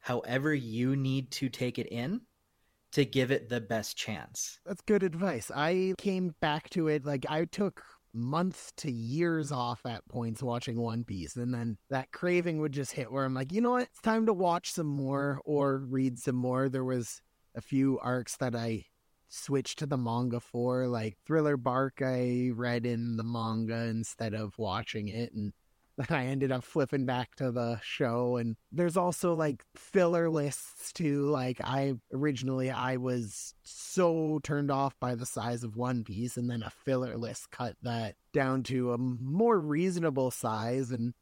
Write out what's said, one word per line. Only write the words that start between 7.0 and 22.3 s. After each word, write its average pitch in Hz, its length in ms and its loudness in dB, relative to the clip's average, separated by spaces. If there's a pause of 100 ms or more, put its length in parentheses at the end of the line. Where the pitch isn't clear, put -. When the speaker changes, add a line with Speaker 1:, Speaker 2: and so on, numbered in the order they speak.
Speaker 2:
like, 143 240 -2
I 156 160 0
took 190 400 -2 (280)
months 151 640 -2
to 151 120 -6
years 143 600 0
off 123 340 -2
at 117 220 -8
points 117 340 -4
watching 120 340 -2
One 117 280 -2
Piece, 92 320 -8
and 123 180 -2
then 117 240 -4 (120)
that 131 200 -4
craving 175 500 0
would 151 120 0
just 135 180 -4
hit 120 220 -6
where 135 120 0
I'm 131 80 0
like, 131 200 -4
"You 208 80 2
know 240 100 4
what? 247 140 2
It's - 160 -18
time 226 260 2
to 220 60 6
watch 175 400 2
some 165 160 0
more 139 560 0
or 143 340 2
read 131 400 0
some 127 160 0
more." 127 340 2
There 131 140 -2
was 127 400 -2 (320)
a 131 60 -10
few 135 400 4
arcs 123 380 -2
that 123 180 0
I 113 300 -2 (420)
switched - 500 -2
to 151 80 -4
the 139 100 0
manga 120 440 0
for, 127 480 0
like 113 360 -2
Thriller 151 320 4
Bark 127 460 0
I 123 500 2